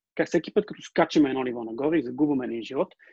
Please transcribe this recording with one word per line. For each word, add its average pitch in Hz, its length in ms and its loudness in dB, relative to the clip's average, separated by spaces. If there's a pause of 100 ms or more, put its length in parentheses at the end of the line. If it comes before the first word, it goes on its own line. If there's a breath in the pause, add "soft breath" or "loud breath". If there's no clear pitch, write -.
(140)
как - 140 0
всеки - 260 -2
път, - 120 2
като - 160 -14
скачаме 156 460 2
едно 131 140 -2
ниво 120 220 -4
нагоре 139 340 0
и 139 40 2
загубваме 127 440 0
един 113 160 -6
живот, 135 260 -4 (240 soft breath)